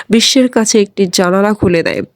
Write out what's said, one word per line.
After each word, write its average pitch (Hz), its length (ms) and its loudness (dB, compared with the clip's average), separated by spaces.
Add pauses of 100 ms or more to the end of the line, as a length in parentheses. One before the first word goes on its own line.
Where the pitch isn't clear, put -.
(100)
বিশ্বের 247 380 2
কাছে 220 320 0
একটি 196 320 -2
জানালা 190 400 0
খুলে 175 300 0
দেয়। - 200 -4 (140)